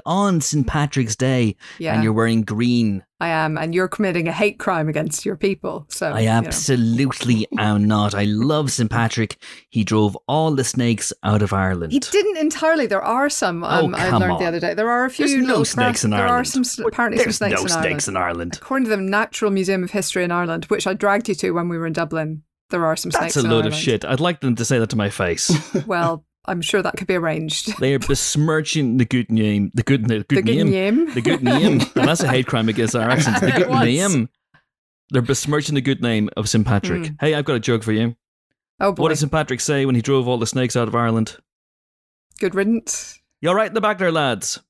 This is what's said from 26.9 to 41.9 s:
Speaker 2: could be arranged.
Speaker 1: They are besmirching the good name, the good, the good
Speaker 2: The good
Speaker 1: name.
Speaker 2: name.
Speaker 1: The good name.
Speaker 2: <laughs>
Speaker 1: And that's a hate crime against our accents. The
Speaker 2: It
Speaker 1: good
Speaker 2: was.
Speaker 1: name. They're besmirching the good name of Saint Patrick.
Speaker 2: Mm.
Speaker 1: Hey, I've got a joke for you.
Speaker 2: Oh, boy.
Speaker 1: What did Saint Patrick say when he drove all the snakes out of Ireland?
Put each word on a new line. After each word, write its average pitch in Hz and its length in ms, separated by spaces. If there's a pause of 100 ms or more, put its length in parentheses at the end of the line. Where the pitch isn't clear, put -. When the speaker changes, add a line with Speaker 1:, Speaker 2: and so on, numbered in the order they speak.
Speaker 2:
could - 120
be 185 80
arranged. 160 640
Speaker 1:
They 135 160
are 131 40
besmirching 147 1000
the 120 80
good 120 260
name, 104 420
the 120 80
good, 117 260
the 113 120
good - 100
Speaker 2:
The 143 140
good 127 240
Speaker 1:
name. - 20
Speaker 2:
name. 220 460
Speaker 1:
The 123 60
good 135 200
name. 139 480
Speaker 2:
<laughs> - 60
Speaker 1:
And - 120
that's 165 140
a 147 60
hate 127 180
crime 113 240
against 113 260
our 113 140
accents. 139 300
The 190 80
Speaker 2:
It - 80
Speaker 1:
good 180 140
Speaker 2:
was. - 140
Speaker 1:
name. 135 460 (800)
They're 127 140
besmirching 147 500
the 139 80
good 135 220
name 110 340
of 104 100
Saint 110 200
Patrick. 101 340
Speaker 2:
Mm. 151 180
Speaker 1:
Hey, 156 140
I've 147 120
got 147 100
a 117 40
joke 113 220
for 110 120
you. 117 220 (640)
Speaker 2:
Oh, 196 120
boy. 170 100
Speaker 1:
What 156 80
did 156 80
Saint 139 140
Patrick 151 280
say 139 280
when 131 80
he 117 80
drove 131 240
all 127 100
the 113 80
snakes 127 300
out 120 120
of 110 60
Ireland? 113 440 (1040)